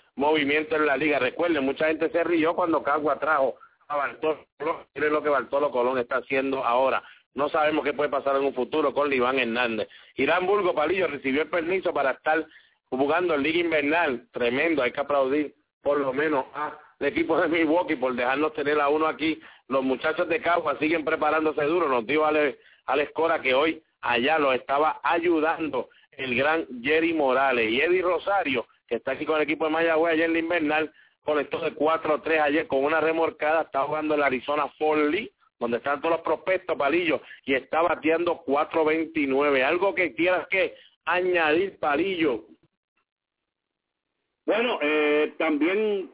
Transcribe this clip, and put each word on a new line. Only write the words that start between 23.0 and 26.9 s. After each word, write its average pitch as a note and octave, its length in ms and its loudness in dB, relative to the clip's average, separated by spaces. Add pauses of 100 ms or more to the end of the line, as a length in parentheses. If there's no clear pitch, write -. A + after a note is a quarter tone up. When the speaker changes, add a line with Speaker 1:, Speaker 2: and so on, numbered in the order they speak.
Speaker 1:
Cora D#3+ 260 0
que B2+ 140 0
hoy D#3+ 280 0 (200)
allá B2 360 0
lo C#3 140 2
estaba C#3 500 0
ayudando D#3 880 0 (240)
el C3 220 -6
gran D3 320 0 (160)
Jerry D#3+ 320 2